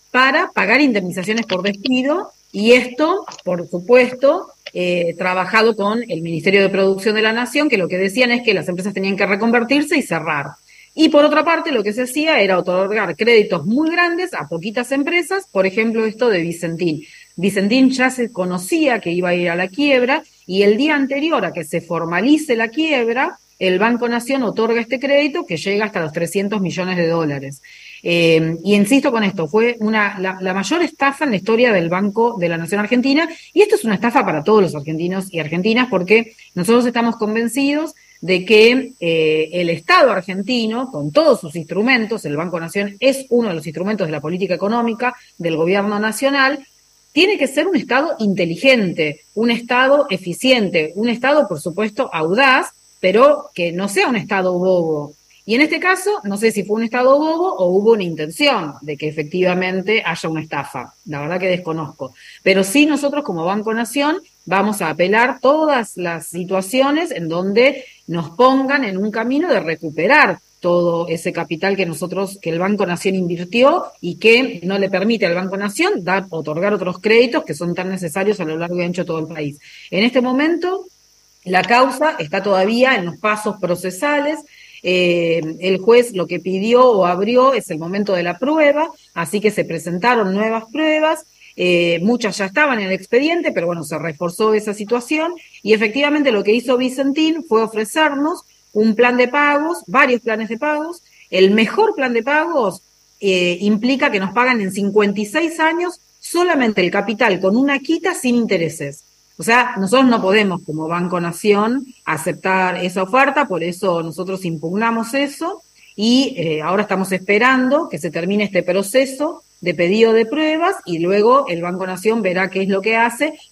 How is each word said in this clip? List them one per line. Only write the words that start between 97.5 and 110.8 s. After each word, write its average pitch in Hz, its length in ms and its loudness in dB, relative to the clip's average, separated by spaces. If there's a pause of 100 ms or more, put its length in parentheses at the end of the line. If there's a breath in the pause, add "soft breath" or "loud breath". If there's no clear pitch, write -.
ofrecernos 285 800 -2 (280 soft breath)
un 214 220 2
plan 247 240 4
de 247 100 4
pagos, 294 580 0
varios 247 360 2
planes 220 260 -4
de 226 80 -6
pagos. 302 460 -4 (260 soft breath)
El 190 220 4
mejor 349 440 2
plan 262 200 0
de 233 80 0
pagos, 285 580 0 (400)
eh, 180 400 0
implica 226 500 2
que 202 100 0
nos 190 120 -4
pagan 240 300 2
en 185 100 -4
cincuenta 202 480 0
y 208 60 -4
seis 320 340 -4
años 339 400 -2 (200)
solamente 294 600 0
el 175 100 0
capital 202 500 0
con 190 160 2
una 277 240 0
quita 320 340 -2
sin 247 220 0
intereses. 165 640 -2 (340)
O 165 60 -14
sea, 233 360 2
nosotros 240 300 4
no 226 120 4
podemos 190 460 2
como 156 200 -6